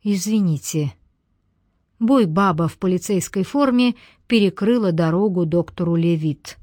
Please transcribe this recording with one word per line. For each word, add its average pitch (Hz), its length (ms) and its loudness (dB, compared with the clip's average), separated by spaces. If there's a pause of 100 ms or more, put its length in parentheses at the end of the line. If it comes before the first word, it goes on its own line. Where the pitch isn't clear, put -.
"Извините". 185 880 -2 (1040)
Бой-баба 196 680 2
в - 100 -8
полицейской 185 680 -2
форме 247 520 0 (320)
перекрыла 208 640 2
дорогу 175 540 0
доктору 170 500 -2
Левит. 165 680 -2